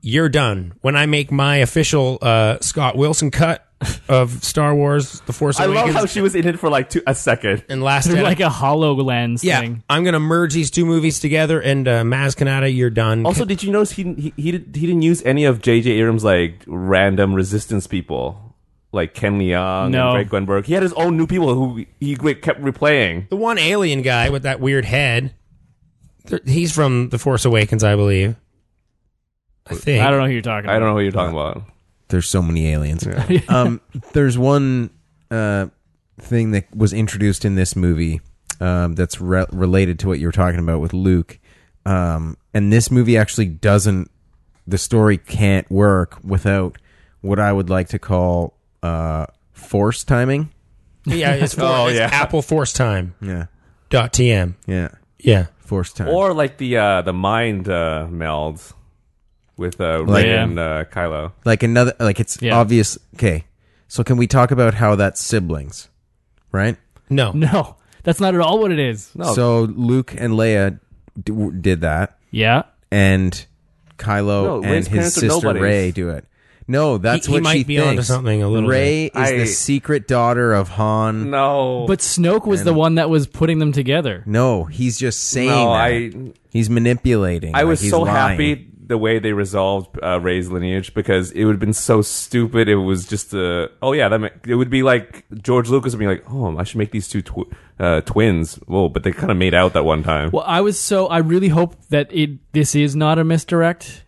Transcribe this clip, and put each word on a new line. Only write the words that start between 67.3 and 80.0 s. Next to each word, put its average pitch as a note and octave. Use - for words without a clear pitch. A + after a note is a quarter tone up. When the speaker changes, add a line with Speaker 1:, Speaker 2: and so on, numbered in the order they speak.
Speaker 3:
No, D#3
that's E3+
not F#3+
at F3
all E3+
what G#3
it D#3
is. A#2
Speaker 2:
No. E3
Speaker 4:
So A#2+
Luke A#2+
and A2+
Leia G#2+
d-, G#2+
w-, G#2
did F2
that. E2
Speaker 3:
Yeah. A2+
Speaker 4:
And F#2+
Kylo G2+
Speaker 2:
No, A2+
Speaker 4:
and -
Speaker 2:
Rey's F#2+
Speaker 4:
his -
Speaker 2:
parents E3+
are -
Speaker 4:
sister D3
Speaker 2:
nobodies. G2+
Speaker 4:
Rey G2
do F2
it. D2+
No, C3+
that's A2+
Speaker 1:
He, C#3
he -
Speaker 4:
what E3
Speaker 1:
might D#3
Speaker 4:
she C3
Speaker 1:
be D3
onto D3
Speaker 4:
thinks. A#2+
Speaker 1:
something B2
a G2+
little A2
Speaker 4:
Rey C#3+
Speaker 1:
bit. B2
Speaker 4:
is C3+
Speaker 2:
I B2+
Speaker 4:
the A#2
secret C#3